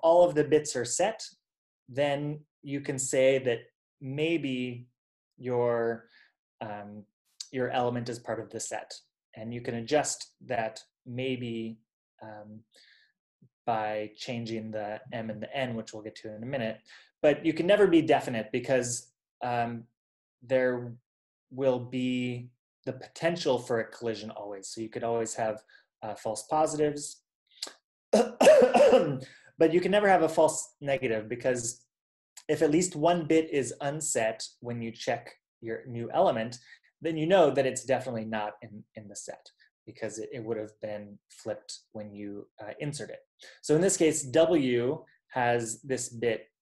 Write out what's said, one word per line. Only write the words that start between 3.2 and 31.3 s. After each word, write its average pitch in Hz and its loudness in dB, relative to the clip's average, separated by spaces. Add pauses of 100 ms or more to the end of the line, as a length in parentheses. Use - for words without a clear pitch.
that 123 0 (400)
maybe 135 -4 (480)
your, 120 0 (520)
um, 104 -12 (480)
your 127 -2
element 123 -2
is 113 -8
part 113 -6
of 104 -14
the 117 -10
set. - -10 (440)
And 117 -10
you 120 -8
can 120 -6
adjust 127 -2 (140)
that 113 -4 (260)
maybe, 120 -6 (420)
um, 107 -18 (1080)
by 107 -2
changing 113 -6
the 107 -6 (140)
M 113 -8
and 104 -10
the 110 -10
N, 123 -4
which 113 -10
we'll 110 -14
get 107 -14
to 107 -14
in 107 -14
a 117 -12
minute. 120 -6 (420)
But 151 2
you 160 2
can 165 -2
never 202 6
be 165 8
definite 127 0
because, 120 -2 (320)
um, 120 -2 (580)
there 123 0 (580)
will 131 2
be 123 -4 (340)
the 131 -6
potential 160 -2
for 120 -2
a 110 -4
collision 110 -8
always. 101 -12
So - -10
you 110 -8
could 113 -8
always 117 -2
have, 110 -2 (400)
uh, 107 -8
false 110 -6
positives, 147 -2 (420)
<coughs> - -8
but 240 6
you 175 6
can 185 -2
never 202 4
have 180 6
a 160 2
false 156 2
negative, 131 -2
because 120 -2 (640)